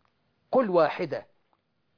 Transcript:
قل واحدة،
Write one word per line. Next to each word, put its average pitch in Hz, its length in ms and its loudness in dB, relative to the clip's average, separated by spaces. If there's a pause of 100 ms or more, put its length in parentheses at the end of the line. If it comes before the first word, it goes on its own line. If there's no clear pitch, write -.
(520)
قل 240 180 2
واحدة، 156 560 0 (720)